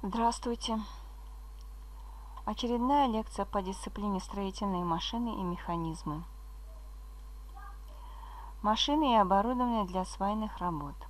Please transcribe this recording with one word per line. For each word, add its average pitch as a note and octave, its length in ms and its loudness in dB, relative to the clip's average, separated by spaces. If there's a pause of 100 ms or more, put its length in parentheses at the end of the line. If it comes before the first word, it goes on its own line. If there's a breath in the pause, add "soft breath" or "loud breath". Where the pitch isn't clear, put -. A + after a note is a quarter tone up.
Здравствуйте. A#3 680 2 (1700 loud breath)
Очередная B3 640 4
лекция A3 360 0
по G3+ 160 0
дисциплине G3 600 -2
строительные G3 640 -2
машины A3+ 460 0
и G3 120 -2
механизмы. E3 800 -2 (2500 loud breath)
Машины C4 520 6
и - 20 10
оборудование A3 680 6
для F#3 200 0
свайных G#3 540 -2
работ. D3+ 360 -2 (160)